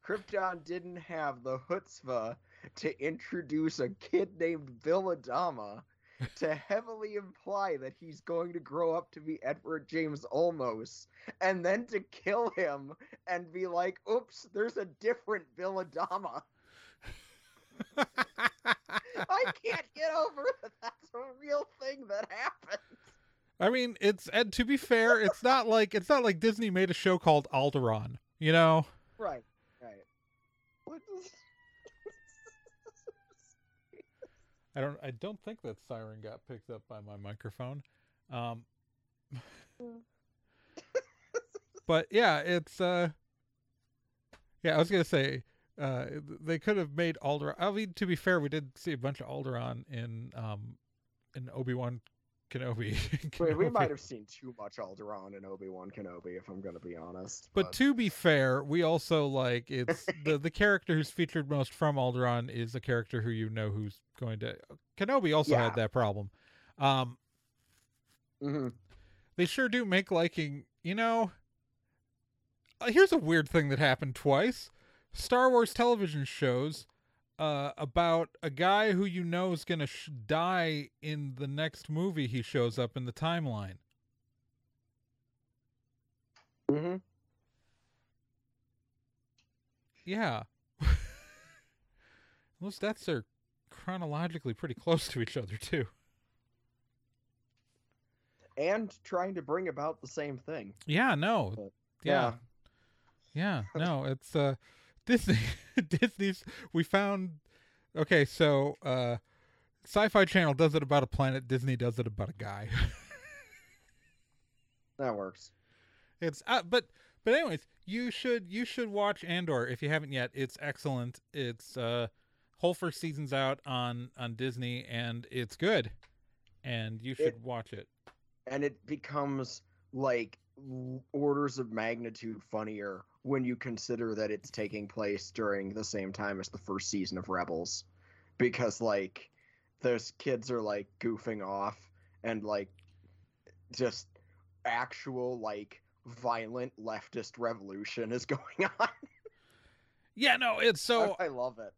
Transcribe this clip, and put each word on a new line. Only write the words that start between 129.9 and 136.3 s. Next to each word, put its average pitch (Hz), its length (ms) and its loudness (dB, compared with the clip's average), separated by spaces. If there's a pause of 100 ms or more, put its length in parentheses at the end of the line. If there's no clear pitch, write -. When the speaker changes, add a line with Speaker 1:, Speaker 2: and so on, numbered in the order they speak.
Speaker 1:
like, 127 460 -2 (320)
l-, 127 320 -8 (100)
orders 143 460 0
of 117 140 -6
magnitude 113 680 -6 (120)
funnier 104 500 -6 (200)
when 131 220 0
you 123 120 0
consider 117 580 -4
that 104 160 -2
it's 104 200 -6
taking 104 360 -6
place 101 460 -4
during 101 420 -2
the 107 100 -6
same 95 280 -6
time 101 260 -4